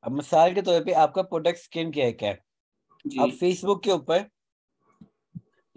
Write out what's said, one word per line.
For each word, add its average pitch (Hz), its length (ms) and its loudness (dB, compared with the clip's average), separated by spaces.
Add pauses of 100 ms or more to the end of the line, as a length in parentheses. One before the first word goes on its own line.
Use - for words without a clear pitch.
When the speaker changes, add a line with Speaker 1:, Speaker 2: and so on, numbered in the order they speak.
Speaker 1:
अब 120 80 -6
मिसाल 160 420 2
के 196 80 -2
तौर 175 220 2
पे 185 80 -2
आपका 160 300 2
प्रोडक्ट 170 360 -2
स्किन 165 340 -8
केयर 139 200 0
का 107 160 -6
है, 98 120 -4 (680)
Speaker 2:
जी। 135 120 -8
Speaker 1:
आप 123 100 4
Facebook 185 540 -2
के 196 80 0
ऊपर 175 380 0 (1500)